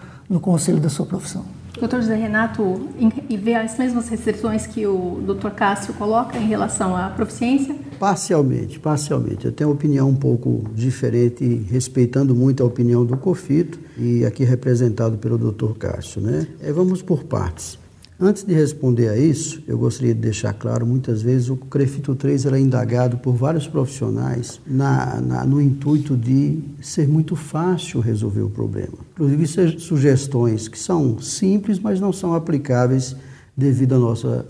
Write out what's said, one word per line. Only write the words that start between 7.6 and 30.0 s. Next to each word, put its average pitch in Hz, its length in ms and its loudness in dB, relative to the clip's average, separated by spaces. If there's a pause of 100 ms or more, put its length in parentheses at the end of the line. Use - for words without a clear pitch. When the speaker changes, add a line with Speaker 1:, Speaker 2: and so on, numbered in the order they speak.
Speaker 3:
Parcialmente, 139 800 0
parcialmente. 135 640 -2
Eu 120 60 -2
tenho 147 180 0
uma 143 60 2
opinião 143 340 2
um 135 60 4
pouco 123 480 2 (100)
diferente, 120 720 0 (260)
respeitando 127 640 2
muito 131 300 4
a - 20 6
opinião 120 380 4
do 120 140 0
cofito 165 600 0 (200)
e 120 260 2
aqui 117 200 0
representado 120 720 2
pelo 117 200 -2
doutor 110 380 -2
Cássio, - 460 -8
né? 147 260 -2 (140)
É, 147 100 -4
vamos 180 300 2
por - 220 0
partes. - 600 -4 (340)
Antes 202 280 2
de 190 80 0
responder 127 560 2
a 104 80 0
isso, - 500 2
eu 120 100 -2
gostaria 120 380 0
de 113 60 -4
deixar 110 320 -2
claro, 117 320 -2
muitas 120 360 0
vezes 123 280 2
o 131 80 -2
crefito 139 580 -2
três 139 300 0
era 135 120 2
indagado 123 600 2
por 127 160 0
vários 151 340 0
profissionais 123 1000 -4
na, 131 540 0
na, 123 260 -2
no 139 160 4
intuito 139 540 2
de 135 440 2 (220)
ser 151 280 0
muito 156 260 2
fácil 165 640 -2
resolver 107 400 0
o 104 100 -2
problema. 104 500 -6 (120)
Inclusive, 147 360 2
se-, 165 320 0
sugestões 131 880 2